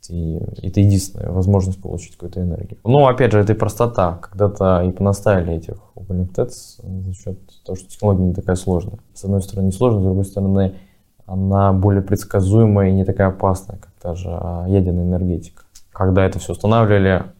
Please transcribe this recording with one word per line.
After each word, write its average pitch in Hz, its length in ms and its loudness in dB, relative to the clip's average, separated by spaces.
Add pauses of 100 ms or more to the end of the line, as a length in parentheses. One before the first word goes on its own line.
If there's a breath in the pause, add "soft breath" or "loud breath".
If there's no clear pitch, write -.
(100)
и 82 280 -4 (240)
это 95 180 -2
единственная 98 520 2
возможность 92 500 2
получить 87 320 -12
какую-то 87 260 -12
энергию. 87 440 -6
Но, 135 240 6
опять 123 240 4
же, 104 80 4
это 104 140 4
и - 20 2
простота. 101 640 -2
Когда-то 95 640 0
и 92 80 0
понаставили 95 640 0
этих 82 240 -8 (180)
угольных 92 380 -6
тэц - 500 -6
за 92 300 -10
счёт 92 240 -12 (280)
того, 92 100 -10
что - 140 -16
технология 95 360 0
не 90 100 0
такая 92 220 -2
сложная. 92 420 -4 (160)
С - 80 -20
одной 98 180 0
стороны, 95 260 -4
не 95 40 0
сложная, 113 300 0
с - 20 0
другой 95 220 0
стороны, 95 500 -2 (500 loud breath)
она 95 480 0
более 98 300 2
предсказуемая 101 880 2
и 95 40 2
не 95 120 2
такая 95 240 2
опасная, 95 500 -4
как - 200 -20
та 90 140 -8
же, 90 160 -10
а, 87 380 -6
ядерная 90 380 2
энергетика. 87 580 -4 (280)
Когда 95 320 2
это 95 140 0
всё - 160 -10
устанавливали 101 680 2 (160)